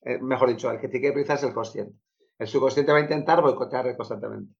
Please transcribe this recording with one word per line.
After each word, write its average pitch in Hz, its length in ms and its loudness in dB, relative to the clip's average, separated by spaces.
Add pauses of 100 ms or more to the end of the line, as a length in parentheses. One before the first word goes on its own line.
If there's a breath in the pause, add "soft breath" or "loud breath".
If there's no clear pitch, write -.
Eh, 123 160 -2
mejor 127 300 2
dicho, 120 220 0
el - 100 -6
que 135 80 -8
tiene 127 180 -2
que 139 60 2
priorizar 143 240 0
es 143 80 -4
el 117 100 -2
consciente. 107 420 -8 (420)
El 110 100 -6
subconsciente 135 440 2
va 151 60 6
a 151 40 4
intentar 156 380 2
boicotear 127 560 0
constantemente. 107 640 -10